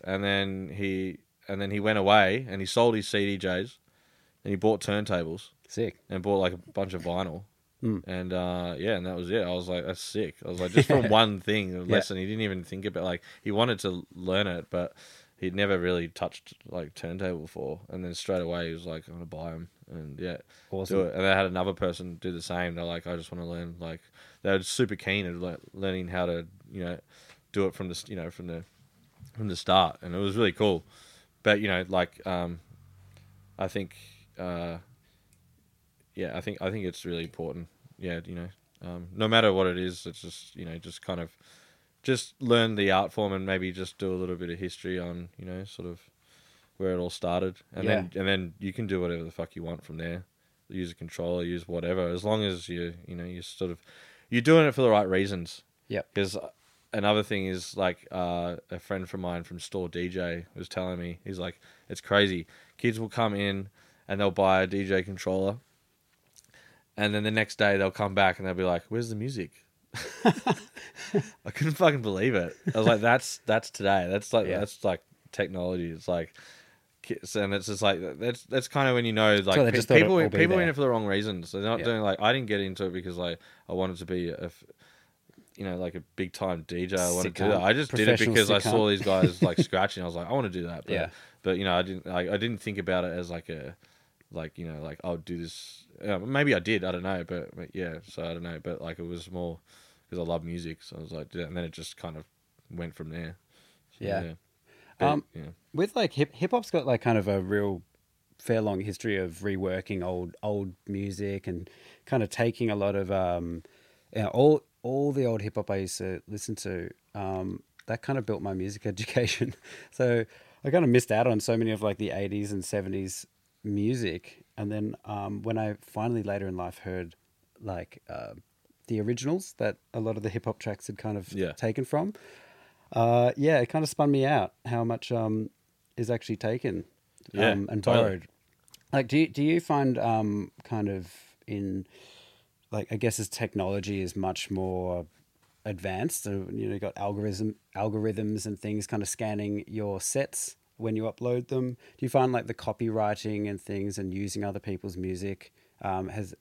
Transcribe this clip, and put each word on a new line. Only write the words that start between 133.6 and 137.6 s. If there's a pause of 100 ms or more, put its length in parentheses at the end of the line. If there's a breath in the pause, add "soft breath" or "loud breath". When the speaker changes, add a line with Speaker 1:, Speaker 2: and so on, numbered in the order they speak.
Speaker 2:
kind
of
spun
me
out (120)
how
much,
um, (440)
is
actually
taken, (480)
Speaker 1:
Yeah,
Speaker 2:
um,